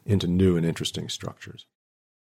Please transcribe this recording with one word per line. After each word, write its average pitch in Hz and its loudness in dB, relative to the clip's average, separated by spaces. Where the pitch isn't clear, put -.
into 95 0
new 90 4
and 82 2
interesting - -4
structures. - -14